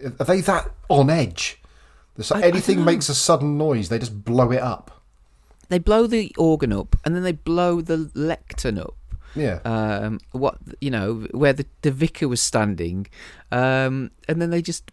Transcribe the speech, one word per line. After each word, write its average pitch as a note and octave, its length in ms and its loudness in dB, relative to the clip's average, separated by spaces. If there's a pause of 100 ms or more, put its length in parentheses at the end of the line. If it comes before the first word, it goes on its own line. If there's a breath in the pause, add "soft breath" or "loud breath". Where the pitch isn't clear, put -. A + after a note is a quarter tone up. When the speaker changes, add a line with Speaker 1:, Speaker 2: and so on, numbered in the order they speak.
(180)
Speaker 1:
are C3+ 80 -4
they F#3 160 2
that F3+ 280 0 (200)
on C#3 180 6
edge? C3+ 540 -2 (560 soft breath)
So - 160 -2
Speaker 2:
I, G#3 60 0
I - 20 4
Speaker 1:
anything F#3+ 360 4
Speaker 2:
don't E3+ 60 2
know. E3+ 80 6
Speaker 1:
makes E3+ 160 0
a C#3+ 60 -2
sudden D3 420 2
noise, C3+ 320 0
they A#2 100 -2
just G#2+ 260 -8
blow A#2+ 260 2
it B2 100 0
up. - 400 -8 (680)
Speaker 2:
They F3+ 80 2
blow G#3+ 300 4
the A3 280 0
organ D3 360 4
up, - 320 2
and E3 100 0
then F3+ 80 -2
they F3+ 100 0
blow E3+ 480 0
the D#3+ 340 -2
lectern C#3 640 -4
up. - 180 -10 (400 soft breath)
Speaker 1:
Yeah. A2 280 -2
Speaker 2:
Um, G#2+ 540 -4 (140)
what, B2+ 260 -2 (220)
you C#3 100 -4
know, A2 400 -4
where C#3 220 2
the, C#3 120 -4 (180)
the D3 100 2
vicar D3+ 340 -2
was B2 160 -2
standing, F#2+ 640 -2 (460 loud breath)
um, C3 580 0 (180)
and E3 140 -2
then E3+ 80 -2
they E3+ 100 0
just - 320 -8